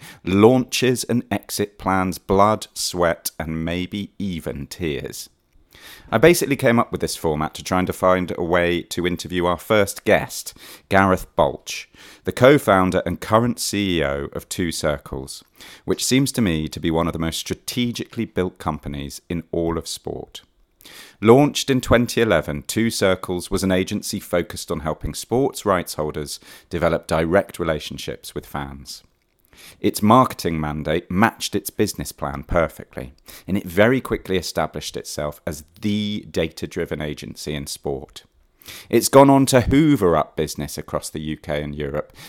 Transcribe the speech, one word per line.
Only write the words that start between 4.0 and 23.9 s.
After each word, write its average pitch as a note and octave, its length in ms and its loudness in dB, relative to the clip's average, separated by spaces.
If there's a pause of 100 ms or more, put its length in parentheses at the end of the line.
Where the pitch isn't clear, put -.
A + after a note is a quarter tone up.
even D2+ 480 -8
tears. C#2 600 -8 (800)
I - 80 2
basically D3+ 380 4
came A#2+ 240 4
up - 140 -2
with E2+ 80 -6
this - 160 -4
format D2+ 380 -2
to E2 80 -14
try F#2 160 0
and F#2 140 -2
find F#2 440 2
a - 60 -4
way F2 400 2
to - 220 -6
interview F2 400 -2
our F2 120 0
first - 480 0
guest, - 480 0 (340)
Gareth F#2+ 480 2
Balch, - 540 -2 (340)
the F#2 80 -4
co-founder F#2+ 760 4
and F2+ 140 -4
current A#2 400 0
C F#2+ 400 -2
E D2 60 0
O C#2+ 260 -4
of - 160 -10
Two F2+ 240 -2
Circles, C#2+ 720 -6 (400)
which - 220 -2
seems C3 280 2
to B2 80 -2
me D#2+ 280 0
to - 100 -10
be E2 100 -2
one E2 180 2
of D#2+ 60 -2
the E2+ 60 -6
most D#2+ 200 -4
strategically - 840 -6
built F#2 360 -4
companies C#2+ 680 -8
in E2+ 220 -4
all E2 260 -2
of D#2+ 100 -8
sport. - 560 -12 (760)
Launched B2+ 500 6
in C3 120 2
twenty A#2+ 400 2
eleven, D#2 400 0
Two A2+ 280 -2
Circles F#2 640 -2
was F#2+ 120 -2
an F#2+ 80 2
agency F#2+ 500 -2